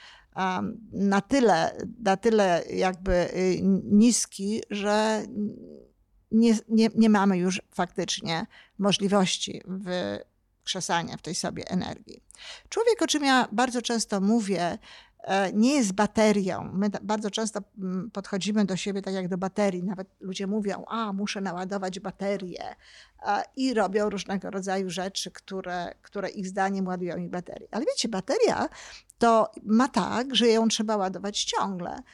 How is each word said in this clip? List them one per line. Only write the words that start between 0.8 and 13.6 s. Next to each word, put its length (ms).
na 300
tyle, 560
na 140
tyle 520
jakby, 440
y, 240
niski, 880
że 540
nie, 260
nie, 260
nie 140
mamy 280
już 240
faktycznie 720
możliwości 880
wykrzesania 1500
w 40
tej 140
sobie 340
energii. 540
Człowiek, 320
o 60
czym 160
ja 280
bardzo 300